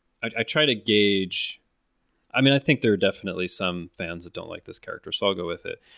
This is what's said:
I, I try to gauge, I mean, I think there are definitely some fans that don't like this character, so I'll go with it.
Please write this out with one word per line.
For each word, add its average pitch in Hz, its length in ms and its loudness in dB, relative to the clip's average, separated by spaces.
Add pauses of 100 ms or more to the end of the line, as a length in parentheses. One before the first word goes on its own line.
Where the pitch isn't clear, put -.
(240)
I, 113 160 -6
I - 20 -2
try 151 240 0
to 135 80 2
gauge, 101 880 2 (720)
I 123 80 2
mean, 135 140 6
I 139 40 2
think 135 220 2
there 110 120 4
are 98 40 4
definitely 90 500 -2
some 87 480 -6
fans 85 280 -10
that 87 100 -18
don't 85 160 -12
like 87 160 -14
this 92 140 -16
character, - 320 -14
so - 160 -2
I'll 98 80 0
go 90 100 -6
with 85 220 -8
it. 82 120 -10 (180)